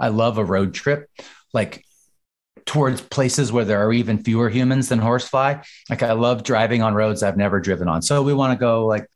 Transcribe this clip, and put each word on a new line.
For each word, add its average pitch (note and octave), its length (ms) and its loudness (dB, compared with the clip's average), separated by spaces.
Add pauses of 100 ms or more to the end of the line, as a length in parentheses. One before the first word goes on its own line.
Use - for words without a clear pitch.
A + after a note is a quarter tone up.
I A#2+ 80 0
love A2 300 0
a G#2+ 60 0
road F#2+ 300 0
trip, D3 340 -4 (440)
like, - 320 -4 (840)
towards C#3+ 340 0
places C3 500 -2
where A#2 140 0
there G2+ 220 2
are A2+ 80 2
even A2 280 0
fewer A2+ 280 2
humans B2+ 400 0
than A#2+ 80 2
Horsefly. B2+ 560 0 (340)
Like, B2 140 -6
I A#2 100 2
love A#2 300 0
driving A2+ 400 0
on A2 100 2
roads G#2+ 300 0
I've G2 160 0
never G2+ 220 0
driven F2+ 280 -2
on. D#2+ 140 0
So C#3+ 200 0
we C#3+ 120 0
wanna C3+ 220 2
go, A2+ 280 0
like, G#2+ 300 0